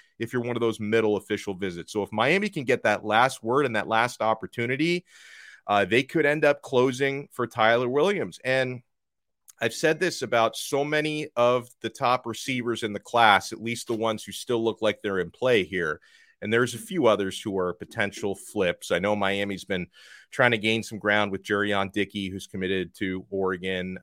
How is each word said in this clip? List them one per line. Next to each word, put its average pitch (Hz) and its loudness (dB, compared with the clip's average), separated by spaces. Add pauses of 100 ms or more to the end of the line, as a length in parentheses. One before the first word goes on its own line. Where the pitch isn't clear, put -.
(180)
if 113 -6
you're 123 -2
one 120 -4
of 117 -4
those 113 0
middle 107 2
official 101 -4
visits. 87 -8
So 104 -2
if 92 -6
Miami 156 0
can 143 -6
get 120 0
that 104 2
last 117 2
word 131 2
and 113 -2
that 90 -2
last 113 0
opportunity, 127 -2 (640)
uh, 101 4
they 113 4
could 147 0
end 151 2
up 147 2
closing 135 0
for 120 -4
Tyler 120 4
Williams. 147 0
And 127 -2 (800)
I've 117 -2
said 160 0
this 180 -2
about 113 2
so 143 -2
many 151 -2
of 120 2 (140)
the 113 -4
top 123 0
receivers 117 -4
in 107 -4
the 101 -6
class, 110 4
at 101 -10
least 117 -6
the 117 0
ones 110 -2
who 98 -14
still 113 -2
look 110 -2
like 107 0
they're 98 -2
in 87 -4
play 120 2
here. 82 -4 (400)
And 107 -4
there's 120 2
a - -10
few 160 -2
others 98 2
who 95 -4
are 90 -2
potential 101 -4
flips. - -4
I 90 2
know 104 2
Miami's 98 -2
been 90 -4 (440)
trying 123 4
to 117 0
gain 110 0
some 107 -12
ground 104 2
with 95 -6
Jurion 101 0
Dickey, 98 -4
who's 95 -10
committed 92 -4
to 92 -6
Oregon. 92 -4